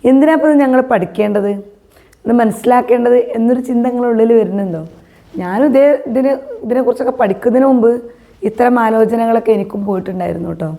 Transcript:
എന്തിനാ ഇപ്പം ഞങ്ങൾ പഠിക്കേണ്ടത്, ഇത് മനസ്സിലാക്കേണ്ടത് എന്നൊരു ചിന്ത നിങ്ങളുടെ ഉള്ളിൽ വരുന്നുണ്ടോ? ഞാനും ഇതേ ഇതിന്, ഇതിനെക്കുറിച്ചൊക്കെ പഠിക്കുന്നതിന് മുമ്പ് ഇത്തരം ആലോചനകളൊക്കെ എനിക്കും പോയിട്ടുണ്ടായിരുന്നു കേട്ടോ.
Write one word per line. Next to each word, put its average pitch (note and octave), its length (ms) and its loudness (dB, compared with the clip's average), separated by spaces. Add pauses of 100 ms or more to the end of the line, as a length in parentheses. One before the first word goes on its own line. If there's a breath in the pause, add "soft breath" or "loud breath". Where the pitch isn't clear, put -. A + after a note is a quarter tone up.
എന്തിനാ C#4 280 4
ഇപ്പം D4+ 240 2
ഞങ്ങൾ C4 240 2
പഠിക്കേണ്ടത്, G#3 680 0 (760 soft breath)
ഇത് - 80 -4
മനസ്സിലാക്കേണ്ടത് A#3+ 840 2
എന്നൊരു A#3+ 440 0
ചിന്ത B3+ 280 -2
നിങ്ങളുടെ A#3+ 200 -2
ഉള്ളിൽ A#3 260 2
വരുന്നുണ്ടോ? F#3+ 540 -2 (500 soft breath)
ഞാനും F#3 280 -2
ഇതേ C4+ 200 4 (220)
ഇതിന്, C4 240 -2 (320)
ഇതിനെക്കുറിച്ചൊക്കെ B3 560 -2
പഠിക്കുന്നതിന് A3+ 460 0
മുമ്പ് A#3+ 360 2 (420 loud breath)
ഇത്തരം A#3+ 360 0
ആലോചനകളൊക്കെ A3+ 720 0
എനിക്കും G3+ 340 -4
പോയിട്ടുണ്ടായിരുന്നു F#3 640 -6
കേട്ടോ. E3 300 -8